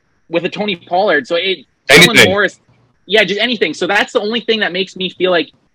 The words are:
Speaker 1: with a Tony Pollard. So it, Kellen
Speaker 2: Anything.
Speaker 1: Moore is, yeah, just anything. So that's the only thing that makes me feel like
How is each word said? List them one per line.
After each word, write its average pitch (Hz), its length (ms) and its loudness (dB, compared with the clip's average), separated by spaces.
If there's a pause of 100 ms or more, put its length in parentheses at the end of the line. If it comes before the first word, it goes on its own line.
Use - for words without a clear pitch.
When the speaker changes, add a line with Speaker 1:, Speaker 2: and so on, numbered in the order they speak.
(280)
Speaker 1:
with 165 160 -2
a 180 40 -4
Tony 202 280 -4
Pollard. 175 500 0
So 170 100 -2
it, 180 300 -4 (220)
Kellen 160 220 6
Speaker 2:
Anything. - 200 4
Speaker 1:
Moore 202 140 0
is, - 160 -6 (460)
yeah, 208 180 2
just 196 160 -4
anything. 214 340 -2
So 180 120 -4
that's 208 280 -2
the 262 60 0
only 220 200 -4
thing 220 200 -2
that 175 120 -2
makes 190 240 -6
me 185 140 -6
feel 180 200 -2
like 165 200 -2 (240)